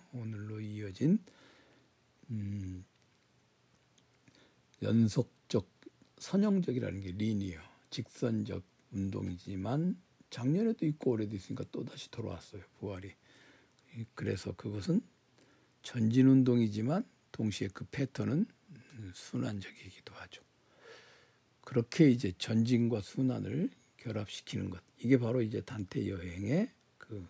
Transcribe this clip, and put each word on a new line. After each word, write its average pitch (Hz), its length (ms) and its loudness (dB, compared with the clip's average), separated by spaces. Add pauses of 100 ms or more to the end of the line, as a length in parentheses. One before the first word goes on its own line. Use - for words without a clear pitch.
(120)
오늘로 110 480 -8
이어진, 107 580 2 (1120)
음, 101 540 -6 (2000)
연속적, 110 840 2 (520)
선형적이라는 175 840 0
게 92 120 -6
리니어, 98 480 -2 (300)
직선적 107 720 -4 (280)
운동이지만 98 1080 -2 (360)
작년에도 170 540 0
있고 147 260 0
올해도 107 220 -2
있으니까 101 380 -6
또다시 - 380 -10
돌아왔어요, 95 520 -10 (160)
부활이. 95 340 -8 (1040)
그래서 101 400 -4
그것은 110 460 -2 (840)
전진 120 440 4
운동이지만 127 800 6 (280)
동시에 104 360 -2
그 - 220 -10
패턴은 135 560 0 (680)
순환적이기도 - 1000 -8
하죠. - 280 -18 (1160)
그렇게 127 500 6
이제 120 280 2
전진과 117 600 2
순환을 127 680 -2 (280)
결합시키는 104 720 -6
것, 90 120 -12 (160)
이게 123 200 6
바로 120 240 2
이제 107 180 -2
단테 107 480 -4
여행의 98 600 -2 (280)
그 98 320 -12